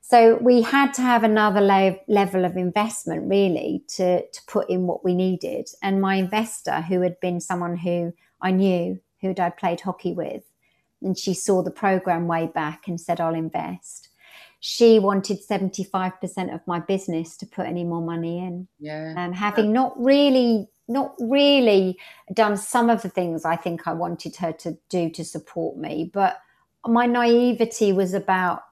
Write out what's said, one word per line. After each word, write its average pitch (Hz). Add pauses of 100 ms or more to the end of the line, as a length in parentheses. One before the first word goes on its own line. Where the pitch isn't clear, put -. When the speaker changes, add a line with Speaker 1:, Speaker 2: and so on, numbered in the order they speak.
Speaker 1:
So 226
we 247
had 277
to 254
have 240
another 214
le-, 190
level 196
of 180
investment, 180
really, 190 (120)
to, 180
to -
put -
in 185
what 175
we 180
needed. 180 (120)
And 196
my 190
investor, 190
who 180
had 180
been 180
someone 175
who 175 (280)
I 190
knew, 185 (220)
who 190
I'd 180
played 170
hockey 180
with, 170 (580)
and 190
she -
saw 185
the 170
program 185
way 165
back 156
and 170
said, 170
"I'll 165 (120)
invest." - (520)
She 226
wanted 196
seventy-five 190
percent 196
of 170
my 175
business 170
to -
put -
any 175
more 170
money 170
in. 180 (100)
Speaker 2:
Yeah. 156
Speaker 1:
Um, 175
having 208
Speaker 2:
Yeah. 220
Speaker 1:
not 254
really, 262 (220)
not 269
really 240 (360)
done 208
some 233
of 220
the 180
things 170
I 165
think 170
I 165
wanted 170
her 170 (120)
to 165 (120)
do 170
to 185
support -
me, 156
but 196 (440)
my 233
naivety 233
was 185
about 185